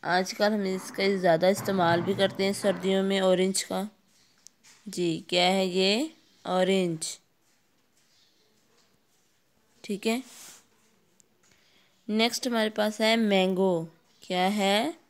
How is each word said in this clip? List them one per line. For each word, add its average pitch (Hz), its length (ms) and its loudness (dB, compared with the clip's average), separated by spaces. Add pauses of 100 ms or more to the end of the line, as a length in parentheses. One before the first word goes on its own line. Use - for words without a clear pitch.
आजकल 190 500 0
हम 208 140 -2
इसका 190 500 -4
ज़्यादा 180 340 4
इस्तेमाल 180 520 2
भी 190 120 -2
करते 190 300 0
हैं 196 100 0
सर्दियों 190 480 0
में, 196 180 0
ऑरेंज 190 420 2
का। 190 260 -8 (960)
जी, 175 420 -4
क्या 180 180 2
है 190 220 2
ये? 196 460 0 (300)
ऑरेंज। 185 760 0 (2750)
ठीक 202 220 -8
है, 233 160 -2 (1900)
नेक्स्ट 226 400 0
हमारे 226 220 0
पास 214 300 -2
है 220 180 2
मैंगो। 190 720 2 (340)
क्या 185 300 -2
है? 208 420 0 (160)